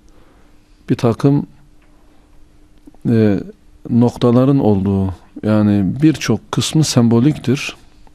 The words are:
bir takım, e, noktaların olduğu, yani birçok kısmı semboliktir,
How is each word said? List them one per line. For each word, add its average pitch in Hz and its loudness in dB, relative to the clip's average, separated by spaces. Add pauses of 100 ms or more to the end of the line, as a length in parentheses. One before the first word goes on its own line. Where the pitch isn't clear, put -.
(920)
bir 127 0
takım, 139 -2 (1600)
e, 110 2 (500)
noktaların 123 2
olduğu, 98 0 (280)
yani 104 0
birçok 135 -2
kısmı 151 -2
semboliktir, 131 0 (380)